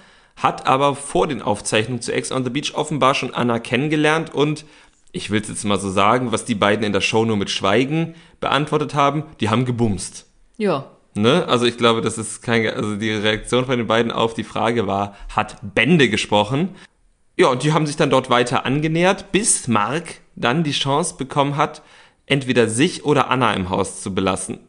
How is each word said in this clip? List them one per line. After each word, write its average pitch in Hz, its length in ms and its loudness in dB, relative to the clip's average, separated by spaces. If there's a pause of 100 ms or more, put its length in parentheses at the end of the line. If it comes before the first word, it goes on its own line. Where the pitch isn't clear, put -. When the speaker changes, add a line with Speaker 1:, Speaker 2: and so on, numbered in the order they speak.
(360)
Speaker 1:
hat - 300 -2
aber 139 280 4
vor 180 320 0
den 139 160 -4
Aufzeichnungen 113 600 -2
zu - 100 -6
Ex 127 180 -4
on 131 140 -2
the 123 60 -4
Beach 143 240 -6
offenbar 139 400 0
schon 135 200 -6
Anna 120 240 0
kennengelernt 151 760 0
und, 147 300 -2 (460)
ich - 200 -8
will's 107 180 -2
jetzt - 160 -8
mal 101 160 0
so 98 100 -4
sagen, 110 400 2
was 107 140 -4
die 120 100 -2
beiden 107 300 2
in 104 80 -2
der 98 80 0
Show 113 240 2
nur 110 140 0
mit 95 100 -2
Schweigen 135 640 0 (240)
beantwortet 147 560 -2
haben, 143 300 0 (160)
die 104 80 0
haben 110 160 2
gebumst. 117 640 -2 (320)
Speaker 2:
Ja. 170 260 0 (300)
Speaker 1:
Ne? 151 340 4
Also 123 160 2
ich 117 140 0
glaube, 113 240 4
das 113 160 -4
ist - 240 -10
kein, 117 260 0
also 107 280 -4
die 107 140 -4
Reaktion 107 540 0
von 127 140 -2
den 113 80 -2
beiden 113 260 2
auf 113 220 0
die - 100 -6
Frage 110 420 -2
war, 101 300 -2 (180)
hat - 220 -2 (180)
Bände 127 360 4
gesprochen. 107 580 0 (720)
Ja, 175 100 6
und 131 140 0
die 151 100 2
haben 156 140 2
sich 147 100 -6
dann 151 140 2
dort 131 180 2
weiter 123 380 2
angenähert, 160 640 0
bis - 340 0
Mark 120 540 -2 (160)
dann 127 280 2
die 143 80 -2
Chance 139 440 -2
bekommen 143 400 -2
hat, 151 260 -2 (440)
entweder 127 420 2
sich 127 380 0
oder 143 240 2
Anna 123 240 2
im 92 160 -2
Haus - 320 -2
zu 98 120 -6
belassen. 95 540 -2